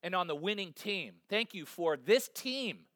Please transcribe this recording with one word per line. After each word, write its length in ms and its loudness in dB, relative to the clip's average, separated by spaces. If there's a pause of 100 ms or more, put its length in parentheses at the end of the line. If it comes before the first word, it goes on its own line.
and 140 -2
on 120 2
the 80 0
winning 360 -2
team. 440 -6 (140)
Thank 240 0
you 120 -8
for 320 2
this 360 4
team 460 -6 (160)